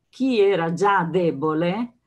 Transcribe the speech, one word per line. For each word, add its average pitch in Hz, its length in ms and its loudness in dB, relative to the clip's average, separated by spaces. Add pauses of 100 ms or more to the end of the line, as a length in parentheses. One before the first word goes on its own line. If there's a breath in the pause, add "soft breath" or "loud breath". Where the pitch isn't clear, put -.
chi 254 300 -2
era 175 340 2
già 190 300 2
debole, 170 880 -2 (140)